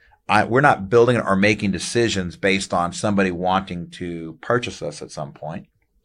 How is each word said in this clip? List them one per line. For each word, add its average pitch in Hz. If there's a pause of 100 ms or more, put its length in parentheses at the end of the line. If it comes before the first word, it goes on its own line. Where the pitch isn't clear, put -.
(280)
I, 104
we're 120
not 101
building 120
or 98
making 104
decisions 98
based 95
on 87
somebody 98
wanting 90
to 82
purchase -
us 76
at -
some 73
point. 78 (360)